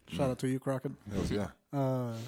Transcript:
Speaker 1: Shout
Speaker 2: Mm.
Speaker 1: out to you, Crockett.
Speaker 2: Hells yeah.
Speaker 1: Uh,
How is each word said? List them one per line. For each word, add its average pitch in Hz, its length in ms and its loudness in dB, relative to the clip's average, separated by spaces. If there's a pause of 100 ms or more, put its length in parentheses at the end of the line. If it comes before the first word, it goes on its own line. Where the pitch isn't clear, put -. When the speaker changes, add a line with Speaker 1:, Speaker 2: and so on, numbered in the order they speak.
Speaker 1:
Shout 139 180 2
Speaker 2:
Mm. 127 40 4
Speaker 1:
out 120 80 -2
to 131 80 0
you, 131 120 2
Crockett. 135 320 -2 (200)
Speaker 2:
Hells 90 200 0
yeah. - 160 0 (240)
Speaker 1:
Uh, 131 420 2 (140)